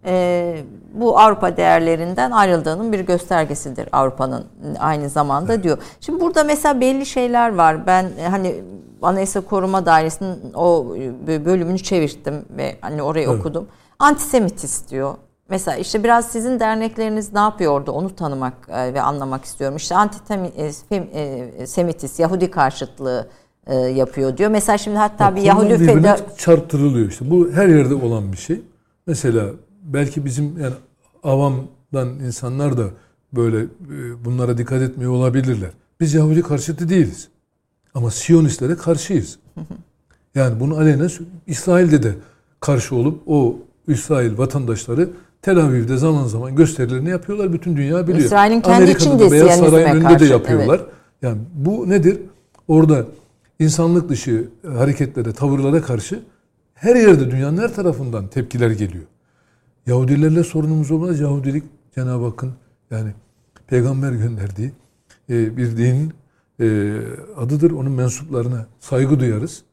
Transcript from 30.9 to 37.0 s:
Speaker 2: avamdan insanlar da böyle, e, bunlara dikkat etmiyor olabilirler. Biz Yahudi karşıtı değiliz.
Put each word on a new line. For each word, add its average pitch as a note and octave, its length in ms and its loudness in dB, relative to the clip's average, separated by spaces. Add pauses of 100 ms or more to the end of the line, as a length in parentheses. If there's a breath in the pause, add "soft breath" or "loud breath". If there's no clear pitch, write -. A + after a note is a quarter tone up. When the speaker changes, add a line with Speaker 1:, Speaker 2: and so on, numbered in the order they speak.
Speaker 2:
avamdan C3+ 840 -4 (180)
insanlar B2+ 520 -4
da A#2 80 -2 (480 soft breath)
böyle, A#2 300 0
e, B2 600 -14
bunlara B2 320 -2
dikkat B2+ 240 -2
etmiyor B2+ 300 -4
olabilirler. B2+ 580 0 (300)
Biz D#3 140 0
Yahudi D#3 280 4
karşıtı D#3+ 480 -4
değiliz. E3+ 380 0 (640)